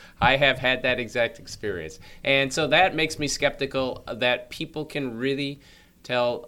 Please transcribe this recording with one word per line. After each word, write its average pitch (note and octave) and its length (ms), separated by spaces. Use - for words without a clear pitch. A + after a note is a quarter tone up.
I B2+ 160
have C3+ 220
had B2+ 240
that B2+ 180
exact A#2 400
experience. F2 580
And C3+ 300
so D#3 160
that E3 260
makes D#3 240
me D3 100
skeptical C3+ 840
that B2 380
people D#3 340
can C3 320
really C#3 440
tell, A#2+ 440